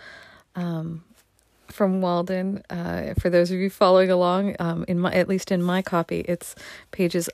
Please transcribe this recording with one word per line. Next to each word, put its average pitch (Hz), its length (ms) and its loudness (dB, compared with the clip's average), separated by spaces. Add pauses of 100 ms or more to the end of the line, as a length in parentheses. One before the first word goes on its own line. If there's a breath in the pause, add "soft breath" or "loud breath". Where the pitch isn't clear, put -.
(540 loud breath)
um, 165 480 -6 (640)
from 190 340 0
Walden. 185 680 -2
Uh, 170 480 -6
for 180 120 2
those 175 200 4
of 185 80 -2
you 190 100 0
following 185 440 6
along, 180 480 2
um, 165 260 -4
in 175 140 0
my, 180 120 0
at 180 160 2
least 190 220 -2
in 180 100 2
my 180 220 0
copy, 170 380 -2
it's - 340 -6 (380 loud breath)
pages 175 420 0